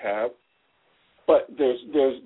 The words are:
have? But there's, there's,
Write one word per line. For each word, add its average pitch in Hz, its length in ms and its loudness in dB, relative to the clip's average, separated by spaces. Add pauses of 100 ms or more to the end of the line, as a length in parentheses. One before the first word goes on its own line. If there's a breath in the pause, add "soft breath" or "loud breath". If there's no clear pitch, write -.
have? 107 300 -4 (960)
But - 200 4 (100)
there's, 127 220 0 (140)
there's, 135 320 0